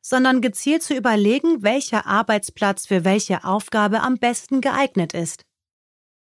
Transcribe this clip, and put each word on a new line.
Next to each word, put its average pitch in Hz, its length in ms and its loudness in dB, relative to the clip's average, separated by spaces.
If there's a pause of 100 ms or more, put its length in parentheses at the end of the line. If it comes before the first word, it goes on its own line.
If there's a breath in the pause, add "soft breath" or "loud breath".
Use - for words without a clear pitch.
sondern 254 400 2
gezielt 285 420 0
zu 294 100 -4
überlegen, 240 680 2
welcher 226 420 0
Arbeitsplatz 208 800 -2
für 180 200 0
welche 190 400 0
Aufgabe 208 560 0
am 254 160 -2
besten 240 420 -2
geeignet 254 540 -2
ist. 170 320 -8 (840)